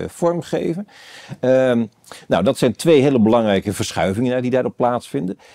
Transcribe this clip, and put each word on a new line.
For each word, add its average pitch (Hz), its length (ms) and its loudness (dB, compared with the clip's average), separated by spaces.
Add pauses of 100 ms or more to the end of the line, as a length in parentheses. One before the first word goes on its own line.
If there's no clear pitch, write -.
vormgeven. 175 840 -6 (520)
Ehm, 127 440 2 (440)
nou, 92 160 0
dat 131 140 0
zijn 127 180 0
twee 160 240 4
hele 135 200 2
belangrijke 104 520 2
verschuivingen, 104 640 -2
hè, 127 60 -2
die 127 100 -4
daardoor 123 220 0
plaatsvinden. 123 680 -4 (160)